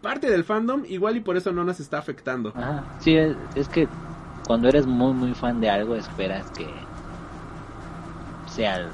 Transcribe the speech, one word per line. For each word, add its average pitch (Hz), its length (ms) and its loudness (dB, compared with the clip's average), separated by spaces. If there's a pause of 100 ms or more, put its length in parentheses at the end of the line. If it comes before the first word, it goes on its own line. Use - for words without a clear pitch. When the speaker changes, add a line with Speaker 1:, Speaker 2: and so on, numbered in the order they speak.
Speaker 1:
parte 277 300 -2
del 170 120 4
fandom, 233 440 0
igual 202 300 0
y - 20 0
por 185 180 0
eso 185 140 0
no 175 120 0
nos 180 160 -2
está 147 200 -4
afectando. 127 560 -4
Speaker 2:
Ajá, 139 280 -4 (160)
sí, 160 160 6
es, 156 200 6 (180)
es 139 160 0
que 160 180 4 (600)
cuando 117 200 6
eres 135 200 8
muy, 127 260 4
muy 123 220 0
fan 120 260 0
de 107 80 4
algo, 107 240 2
esperas 95 580 -4
que 80 140 -8 (1800)
sea 95 460 -2